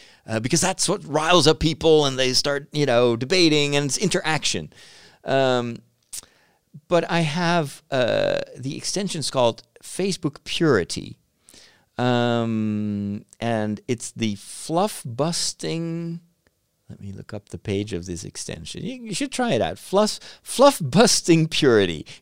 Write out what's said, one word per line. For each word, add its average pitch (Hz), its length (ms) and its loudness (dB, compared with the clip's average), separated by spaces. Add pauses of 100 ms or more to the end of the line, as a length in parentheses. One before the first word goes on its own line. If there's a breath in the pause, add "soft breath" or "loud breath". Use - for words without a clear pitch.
(280 loud breath)
uh, 110 140 -4
because 127 220 0
that's 180 260 -2
what 160 160 -4
riles 156 420 2
up 156 140 4
people 156 460 4
and 131 120 -4
they 127 140 2
start, 143 400 -2
you 147 140 0
know, 120 280 4
debating 147 600 2
and 143 80 2
it's 135 140 -2
interaction. 156 760 -2 (520 loud breath)
Um, 123 580 0 (1040 soft breath)
but 170 240 0
I 170 100 0
have, 165 720 -2
uh, 107 500 2 (160)
the 131 200 -8
extension's 175 540 -6
called 120 340 0 (180)
Facebook - 600 -4
Purity, 104 760 0 (800 soft breath)
um, 110 1300 0 (160)
and 107 480 -2
it's 120 240 -6
the 110 240 -2
fluff - 680 -6
busting. 165 1160 -6 (680)
Let - 120 -18
me 101 120 -12
look 101 220 -16
up - 160 -14
the 85 80 -10
page 104 340 -4
of 90 140 -8
this 90 180 -10
extension. - 600 -12
You, 254 200 -10
you 214 100 -8
should 269 180 -6
try 240 200 -2
it 117 80 2
out. 87 180 -4
Fluff, 208 400 0 (240 loud breath)
fluff - 400 4
busting 160 640 4
purity, 101 580 4 (160 loud breath)